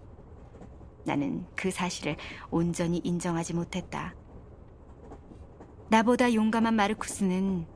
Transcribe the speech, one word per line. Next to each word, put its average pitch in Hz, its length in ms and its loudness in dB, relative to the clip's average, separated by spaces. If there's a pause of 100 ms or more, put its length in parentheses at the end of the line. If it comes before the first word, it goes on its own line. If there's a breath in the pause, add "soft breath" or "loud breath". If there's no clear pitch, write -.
(1040)
나는 151 500 0
그 - 160 0
사실을 175 460 -2 (340 loud breath)
온전히 170 480 2
인정하지 170 560 0
못했다. 170 600 -4 (1700)
나보다 240 440 6
용감한 220 420 4
마르쿠스는 190 1000 2